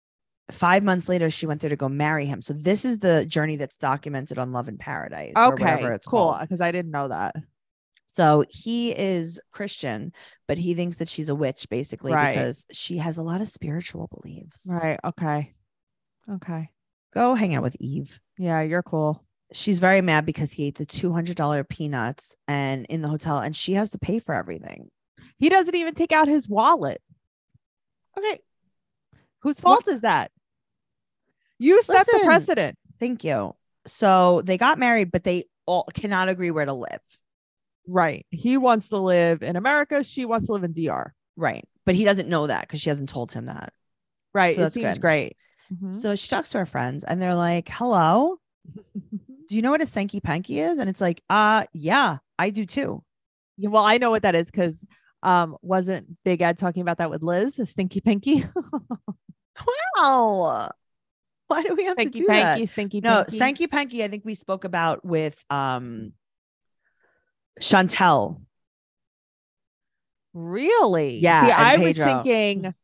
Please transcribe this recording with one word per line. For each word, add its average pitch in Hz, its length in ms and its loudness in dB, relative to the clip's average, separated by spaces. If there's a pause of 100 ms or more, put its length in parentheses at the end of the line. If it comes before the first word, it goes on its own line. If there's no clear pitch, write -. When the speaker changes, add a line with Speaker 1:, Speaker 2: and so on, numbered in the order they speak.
(500)
Speaker 1:
five 185 320 2
months 185 260 0
later, 170 220 2
she 160 160 -6
went 151 160 -6
there 151 80 -4
to 147 60 -2
go 139 120 -2
marry 147 380 -2
him. 131 160 -6
So - 100 -10
this 160 320 -2
is 240 140 -2
the 170 260 4
journey 156 320 -2
that's 143 220 -10
documented 139 600 -4
on 127 140 -6
Love 123 160 -6
in 107 80 -12
Paradise - 600 -10
or 247 180 6
Speaker 2:
Okay, 208 100 -2
Speaker 1:
whatever 139 280 0
it's 104 140 -8
Speaker 2:
cool, 180 280 2
Speaker 1:
called. 123 160 -8
Speaker 2:
'cause 175 100 -6
I 175 100 0
didn't 170 200 -6
know 143 180 -4
that. 92 260 -6 (720)
Speaker 1:
So 151 420 4
he 233 440 -4
is 175 460 -4 (120)
Christian, 143 600 -10 (340)
but 147 120 -2
he 175 160 -2
thinks 175 240 -6
that 165 100 -6
she's 156 220 -8
a 143 40 0
witch, 147 360 -4
basically, 131 420 -6
Speaker 2:
Right. 147 220 2
Speaker 1:
because 127 380 -4
she - 260 -8
has 160 180 -4
a 165 60 -8
lot 165 180 -4
of 214 80 -8
spiritual 170 600 -10
beliefs. - 600 -20
Speaker 2:
Right. 165 340 -4
Okay. 151 520 -4 (760)
Okay. 170 380 -10 (460)
Speaker 1:
Go 247 200 2
hang 208 200 0
out 127 80 -2
with 123 180 -4
Eve. 139 400 -10 (160)
Speaker 2:
Yeah, 165 240 -2
you're 160 220 -2
cool. 156 420 -4 (300)
Speaker 1:
She's 185 260 0
very 190 200 6
mad 156 240 2
because 156 280 -4
he 151 140 -6
ate 143 100 -6
the 151 100 -8
two - 260 -4
hundred 170 240 -4
dollar 147 260 -2
peanuts 139 720 -8 (120)
and 135 380 -4
in 165 160 -6
the 151 60 -4
hotel, 151 300 -4
and 131 160 -4
she 190 200 -4
has 208 160 -2
to - 80 -14
pay 208 200 -4
for 170 160 -6
everything. - 560 -10 (460)
Speaker 2:
He 311 140 4
doesn't 359 240 4
even 330 200 -2
take 339 160 -2
out 311 160 6
his 285 220 0
wallet. 214 540 2 (1120)
Speaker 1:
Okay. 403 240 -4 (1000)
Speaker 2:
Whose 285 200 -2
Speaker 1:
What? 381 240 6
Speaker 2:
fault - 100 -4
is 233 80 -6
that? 170 280 2 (1300)
You 359 240 8
set 392 240 4
the 480 80 2
Speaker 1:
Listen. 415 120 6
Speaker 2:
precedent. 320 520 2 (200)
Speaker 1:
Thank 240 260 -6
you. 117 300 -2 (300)
So 180 580 6
they 185 140 0
got 269 220 2
married, 233 320 2
but 175 140 -2
they 180 200 -2 (220)
all 175 260 0
cannot 190 380 -2
agree 180 200 -2
where 156 140 0
to 139 80 -4
live. - 280 -8 (840)
Speaker 2:
Right. 175 440 0
He 233 260 0
wants 247 320 2
to 214 80 -4
live 175 460 2
in 170 140 -4
America. 285 460 0
She - 220 -6
wants 226 220 -2
to 226 60 -4
live 202 120 -4
in 170 80 -4
D 160 160 -4
R. 67 260 -6 (220)
Speaker 1:
Right. 131 320 -4 (160)
But 185 100 2
he 202 100 2
doesn't 196 260 2
know 156 160 0
that 123 240 -4
'cause 151 100 -8
she - 80 -4
hasn't 143 220 -4
told 120 220 -8
him 117 140 -10
that. - 280 -14 (580)
Speaker 2:
Right. 180 220 2
Speaker 1:
So 175 80 0
Speaker 2:
It - 20 4
Speaker 1:
that's 156 120 -2
Speaker 2:
seems 226 180 -2
Speaker 1:
good. - 80 -8
Speaker 2:
great. 156 340 0 (340)
Mm-hmm. 185 220 -10
Speaker 1:
So 208 240 -4
she - 140 -8
talks 302 220 -4
to 240 60 -2
her 180 80 -2
friends 127 380 -6
and 180 160 -4
they're 180 140 0
like, 175 340 0
"Hello? 233 720 2 (260)
Speaker 2:
<laughs> 214 840 -16
Speaker 1:
Do 202 80 -4
you 220 60 0
know 262 100 2
what 311 100 2
a 294 40 -2
Sankey 202 340 -6
Panky 190 400 -4
is?" 330 180 -2
And 208 100 -2
it's 190 120 -4
like, 175 280 -2
"Uh, 214 440 4
yeah, 175 460 0 (200)
I 185 120 0
do 208 140 -4
too." - 380 -6 (540)
Speaker 2:
Yeah, 202 140 -4
well, 214 140 6
I 214 140 6
know 240 120 2
what 220 120 2
that 196 140 2
is 170 140 0
'cause, 170 340 -2 (400)
um, 175 360 2
wasn't 180 640 -4
Big 180 160 2
Ed 170 180 2
talking 180 240 -2
about 175 160 -2
that 170 120 -2
with 156 120 -8
Liz, 180 360 -2
a 226 80 -4
stinky 185 340 -4
pinky? 220 500 2
<laughs> - 680 -10 (800)
Speaker 1:
Wow. 214 720 2 (800)
Why 311 140 -2
do 339 120 -2
we 370 100 -2
have 370 100 -2
Speaker 2:
Stinky 233 260 -2
Speaker 1:
to 349 40 0
do - 20 4
Speaker 2:
panky, 214 360 4
Speaker 1:
that? 226 80 -4
Speaker 2:
stinky 208 320 -6
Speaker 1:
No, 226 220 6
Speaker 2:
pinky. 226 140 -8
Speaker 1:
Sankey 269 280 0
Panky, 269 360 -4
I 208 60 -2
think 208 160 -10
we 220 100 -8
spoke 190 300 -8
about 165 400 0
with, 156 460 -2
um, 123 640 -4 (1500)
Chantel. 180 800 4 (1900)
Speaker 2:
Really? 180 840 2
Speaker 1:
Yeah, 170 280 8
Speaker 2:
See, 240 60 6
Speaker 1:
and 175 80 6
Speaker 2:
I 226 160 8
was 165 220 4
Speaker 1:
Pedro. 135 240 2
Speaker 2:
thinking 202 600 0